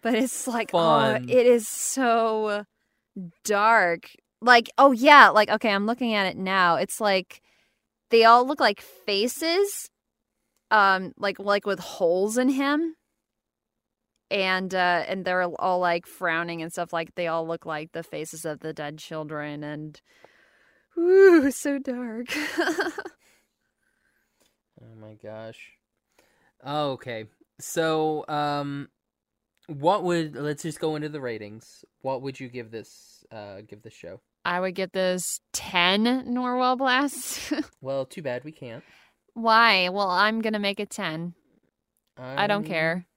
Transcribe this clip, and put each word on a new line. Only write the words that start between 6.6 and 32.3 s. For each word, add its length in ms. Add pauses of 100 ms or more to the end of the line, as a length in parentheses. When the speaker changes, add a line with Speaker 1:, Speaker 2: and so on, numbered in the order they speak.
Speaker 1:
It's 260
like, 400 (680)
they 140
all 200
look 140
like 220
faces, 1080 (800)
um, 480
like, 220
like, 260
with 140
holes 580
in 120
him. 460 (1300)
And, 460
uh, 320
and 180
they're 160 (180)
all, 200
like, 260
frowning 560
and 100
stuff. 220
Like, 220
they 120
all 200
look 180
like 280
the 100
faces 420
of 140
the 140
dead 260
children, 640
and, 360 (1000)
ooh, 520
so 300
dark. 520
<laughs> 60 (2500)
Speaker 2:
Oh 200
my 140
gosh. 560 (920)
Oh, 280
okay. 340 (340)
So, 680
um, 640 (760)
what 360
would, 320
let's 280
just 160
go 160
into 140
the 120
ratings. 600 (180)
What 200
would 180